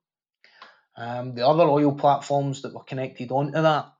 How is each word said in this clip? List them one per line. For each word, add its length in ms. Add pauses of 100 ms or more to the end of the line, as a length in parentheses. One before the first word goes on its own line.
(960)
Um, 380
the 140
other 160
oil 300
platforms 680
that 120
were 100
connected 480
onto 300
that 380